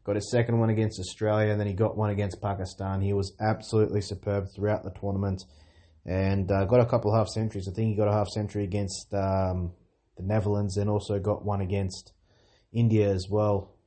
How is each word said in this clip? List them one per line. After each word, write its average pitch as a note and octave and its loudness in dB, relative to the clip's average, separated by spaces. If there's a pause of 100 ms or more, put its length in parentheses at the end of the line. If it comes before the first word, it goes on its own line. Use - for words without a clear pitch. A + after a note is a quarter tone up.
got G#2 0
his G#2 -4
second A#2 4
one A2+ 4
against G#2+ 0
Australia, G#2+ 0
and G#2 0
then G#2 0
he G2+ -2
got G#2+ 0
one G#2 2
against G2+ -2
Pakistan. G2 -4
He G2 2
was G2 -2
absolutely G#2+ 0
superb G2 -2 (100)
throughout G#2 0
the F#2+ -10
tournament. G2 -2 (640)
And, F#2+ 0
uh, G2 2
got B2 4
a A#2 6
couple A2 2
half G#2+ 2
centuries. G#2 -4
I F2 -8
think A2 0
he G2+ -2
got G#2 2
a G#2 2
half G#2 2
century G#2 -4
against, G2 -6
um, F#2+ 0 (440)
the F2+ -10
Netherlands G#2 0
and G2+ 0
also G#2 0
got G2+ -4
one G2+ -2
against F#2+ -4 (600)
India A2 4
as F#2+ 0
well. G#2 0 (100)